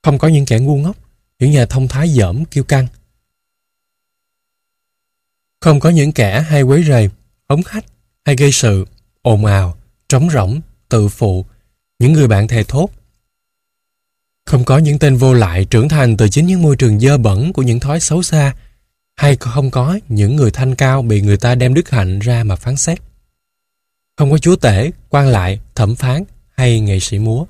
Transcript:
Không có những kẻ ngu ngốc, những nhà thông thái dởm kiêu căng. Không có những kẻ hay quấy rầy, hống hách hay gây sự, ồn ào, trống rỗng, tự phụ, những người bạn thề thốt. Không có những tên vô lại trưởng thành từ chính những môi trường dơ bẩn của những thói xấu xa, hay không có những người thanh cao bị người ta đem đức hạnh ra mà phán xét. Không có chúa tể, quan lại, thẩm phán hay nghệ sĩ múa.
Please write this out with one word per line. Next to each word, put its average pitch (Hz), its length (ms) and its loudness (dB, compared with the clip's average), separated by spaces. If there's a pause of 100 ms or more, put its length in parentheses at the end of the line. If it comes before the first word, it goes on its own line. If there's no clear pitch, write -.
Không 143 160 0
có 156 100 2
những 143 180 2
kẻ 110 120 0
ngu 135 180 0
ngốc, 160 200 -4 (420)
những 127 120 2
nhà 139 160 2
thông 131 220 -2
thái 143 200 -2
dởm 120 360 -2
kiêu 139 200 -6
căng. 131 220 0 (2750)
Không 151 200 2
có 156 100 2
những 156 220 0
kẻ 107 280 -2
hay 151 220 0
quấy 135 200 2
rầy, 123 280 2 (380)
hống 147 180 0
hách 220 180 -12 (400)
hay 143 120 0
gây 139 160 2
sự, 98 340 0 (360)
ồn 107 220 0
ào, 98 320 0 (320)
trống 147 220 2
rỗng, 123 300 -2 (280)
tự 107 200 0
phụ, 95 360 -4 (540)
những 127 140 4
người 151 160 4
bạn 107 200 2
thề 113 160 -2
thốt. 156 240 -4 (1600)
Không 127 180 0
có 135 140 2
những 151 200 2
tên 139 180 2
vô 127 180 4
lại 95 300 0
trưởng 117 240 0
thành 135 280 0
từ 107 120 2
chính 147 180 0
những 185 160 0
môi 147 140 2
trường 107 240 2
dơ 139 180 4
bẩn 113 340 0
của 135 100 -4
những 120 180 0
thói 147 200 -4
xấu 160 220 -2
xa, 143 320 0 (640)
hay 143 200 2
không 131 340 -4
có 139 280 -2 (100)
những 107 280 0
người 135 140 2
thanh 131 240 -4
cao 135 280 0
bị 110 180 0
người 101 160 2
ta 120 180 0
đem 123 200 0
đức 165 160 -2
hạnh 95 280 -2
ra 117 260 -2
mà 101 120 -2
phán 127 200 -6
xét. 165 220 -4 (1160)
Không 139 140 0
có 156 80 2
chúa 175 180 2
tể, 117 340 0 (180)
quan 139 200 2
lại, 98 320 0 (140)
thẩm 110 200 0
phán 131 300 -4 (320)
hay 120 240 0
nghệ 101 200 -2
sĩ 101 180 -6
múa. 113 320 -2